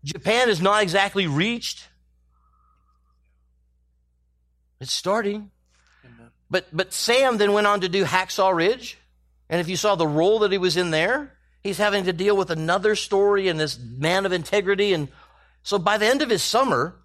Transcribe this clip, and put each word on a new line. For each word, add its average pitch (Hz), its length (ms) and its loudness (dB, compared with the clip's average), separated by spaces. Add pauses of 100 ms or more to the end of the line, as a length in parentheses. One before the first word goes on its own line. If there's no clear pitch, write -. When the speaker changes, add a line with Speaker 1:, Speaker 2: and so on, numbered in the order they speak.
Speaker 1:
Japan 202 440 2
has 180 140 0
not 202 200 4
exactly 196 460 0
reached. 202 600 -4 (3000)
It's 135 140 -8
starting. 202 580 -4 (540)
Speaker 2:
Amen. 117 260 -20 (180)
Speaker 1:
But, 185 220 -4
but 175 220 -4
Sam 247 440 2
then 202 140 2
went 208 160 2
on 208 140 2
to 185 80 -2
do 185 160 0
Hacksaw 185 500 0
Ridge. 208 420 -2 (520)
And 170 100 -2
if 165 80 -4
you 185 80 -6
saw 202 200 0
the 165 120 0
role 175 320 2
that 208 120 2
he 196 60 0
was 180 200 0
in 175 140 -2
there, 220 460 -2 (240)
he's 196 160 -6
having 202 280 0
to 180 80 0
deal 196 240 2
with 185 120 -2
another 175 460 0
story 202 520 0
and 160 120 -2
this 139 180 -4
man 139 480 -2
of 185 60 -2
integrity. 196 600 0
And 151 160 -2 (540)
so 202 140 -2
by 202 200 0
the 208 80 0
end 269 160 2
of 294 80 -4
his 202 140 0
summer 185 600 0